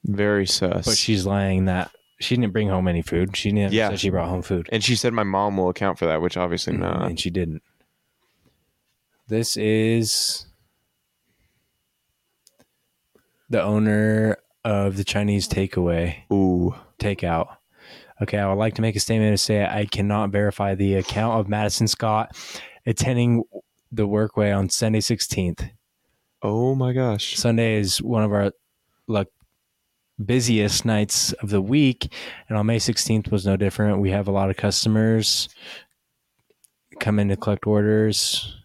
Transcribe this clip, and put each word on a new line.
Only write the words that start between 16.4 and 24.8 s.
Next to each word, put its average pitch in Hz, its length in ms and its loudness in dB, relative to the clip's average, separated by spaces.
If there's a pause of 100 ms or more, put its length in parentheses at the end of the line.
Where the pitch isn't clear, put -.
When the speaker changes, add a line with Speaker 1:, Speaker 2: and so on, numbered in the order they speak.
Speaker 2:
Takeout. 90 560 -2 (680)
Okay, 104 160 -2
I 101 100 0
would 98 120 0
like 110 160 0
to 110 60 -2
make 110 140 0
a 104 40 -4
statement 107 340 2
to 98 100 0
say 104 220 2
I 104 200 -2
cannot 104 440 0
verify 101 460 0
the 98 200 2
account 110 440 0
of 98 100 -2
Madison 107 380 0
Scott 110 480 -2 (500)
attending 120 580 2 (480)
the 110 160 0
Workway 104 480 2
on 98 140 0
Sunday 110 320 0